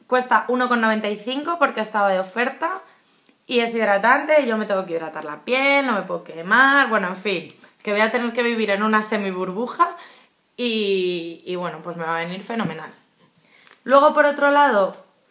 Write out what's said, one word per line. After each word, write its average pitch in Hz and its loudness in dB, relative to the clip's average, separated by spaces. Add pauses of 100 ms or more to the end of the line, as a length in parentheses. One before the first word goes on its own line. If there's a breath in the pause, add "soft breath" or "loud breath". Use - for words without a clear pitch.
cuesta 247 2
uno 247 0
con 233 2
noventa 214 0
y 208 -4
cinco 294 -6
porque 269 0
estaba 208 0
de 185 0
oferta. 262 -4 (640 soft breath)
Y 247 0
es 233 -2
hidratante, 240 2
yo 220 0
me 214 -4
tengo 190 -2
que 170 -8
hidratar 156 -8
la 151 -12
piel, 277 2
no 240 0
me 190 -2
puedo 175 -6
quemar, 240 2
bueno, 196 0
en 185 -8
fin, 170 -4 (280 loud breath)
que 214 -4
voy 208 2
a 220 4
tener 233 -2
que 240 -2
vivir 226 0
en 196 0
una 214 2
semi 202 -2
burbuja 196 -2 (600 loud breath)
y, 190 -2
y 180 -8
bueno, 165 -8
pues 175 -10
me 170 -8
va 165 -4
a 165 -4
venir 185 -10
fenomenal. 160 -8 (920 soft breath)
Luego, 277 6
por 294 4
otro 285 2
lado, 247 4 (360)